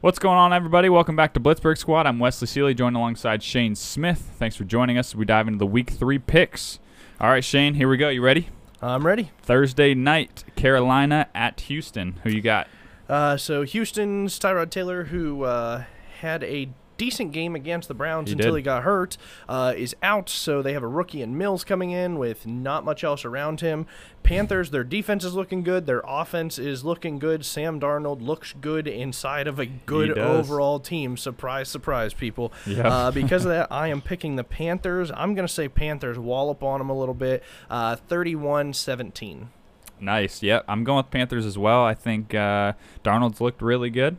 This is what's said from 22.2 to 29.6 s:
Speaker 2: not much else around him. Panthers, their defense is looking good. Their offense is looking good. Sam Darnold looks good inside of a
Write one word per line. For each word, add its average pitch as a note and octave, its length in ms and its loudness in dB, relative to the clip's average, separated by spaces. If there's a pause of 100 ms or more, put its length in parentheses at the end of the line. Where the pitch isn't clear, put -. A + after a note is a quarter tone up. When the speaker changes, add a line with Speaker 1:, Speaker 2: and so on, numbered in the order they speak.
Speaker 2:
not C3 380 -4
much D3+ 180 -4
else D3 220 -2
around C#3+ 340 -6
him. D#3+ 260 -4 (380)
Panthers, F#3 480 2
their C3 140 -2
defense G3+ 400 -2
is F3+ 100 -6
looking F#3 260 -4
good. F3+ 260 0
Their B2 200 0
offense E3 500 -6
is C3+ 280 -6
looking E3 340 -4
good. D#3 240 0
Sam D3+ 380 -4
Darnold C#3+ 400 -2
looks D3 320 -6
good D3+ 340 -4
inside C3+ 580 -6
of C#3 140 -6
a C3 60 -2